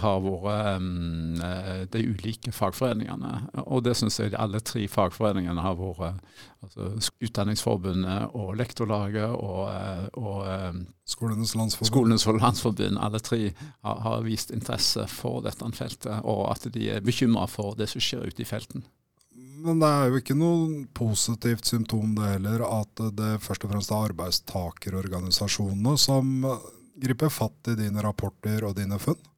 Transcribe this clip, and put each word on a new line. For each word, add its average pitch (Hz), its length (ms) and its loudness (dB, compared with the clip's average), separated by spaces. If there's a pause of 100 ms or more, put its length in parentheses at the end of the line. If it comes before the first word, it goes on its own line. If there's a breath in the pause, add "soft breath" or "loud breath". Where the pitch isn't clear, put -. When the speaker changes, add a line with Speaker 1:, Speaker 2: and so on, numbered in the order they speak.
Speaker 1:
har 101 180 4
vært, 98 560 0
ehm, 85 640 -2
eh, 92 520 -4
de 113 100 0 (100)
ulike 104 400 -6
fagforeningene. - 1120 -2
Og 127 180 2
det 120 120 2
synes 110 240 0
jeg 104 160 0
alle 107 240 -2
tre 110 280 -2
fagforeningene 92 760 0
har 92 120 0
vært, 92 260 -6
eh, 90 180 -4 (440 loud breath)
altså 101 360 -8
Sk-, - 240 -2
Utdanningsforbundet 101 1120 0
og 101 220 -4
Lektorlaget 107 760 -2
og, 98 400 -4
eh, 95 360 -6 (120)
og, 98 280 -4
ehm, 90 400 -6 (200)
Speaker 2:
Skolenes 113 480 -2
Landsforbund. 110 320 0
Speaker 1:
Skolenes 113 380 6
Landsforbund, 107 760 2
alle 104 200 -2
tre 110 340 -2 (300 loud breath)
har, 110 180 -4
har 113 200 0
vist 110 300 -4
interesse 113 560 0
for 123 340 -4
dette 120 300 -6
feltet, 113 540 -6
og 101 260 0
at - 200 -6
de 110 180 -2
er 104 120 -2
bekymret 117 480 4
for 101 260 -4
det 104 120 -2
som 117 140 -6
skjer - 260 -2
ute - 140 -6
i 117 40 -6
felten. - 380 -8 (800)
Speaker 2:
Men 165 160 4
det 156 80 8
er 143 220 6
jo 131 100 4
ikke 135 180 2
noe 160 560 4
positivt 113 720 0
symptom 110 500 2
det 104 200 2
heller, 104 260 0 (200)
at - 140 -8 (200)
det 110 280 0
først - 200 -4
og 98 80 -2
fremst 104 200 -2
er 107 200 2
arbeidstakerorganisasjonene 95 1900 0
som 131 480 4 (540)
griper 131 300 2
fatt - 380 -2
i 117 80 2
dine 104 280 0
rapporter 107 600 -2
og 98 120 -2
dine 98 240 0
funn? 165 200 0 (180)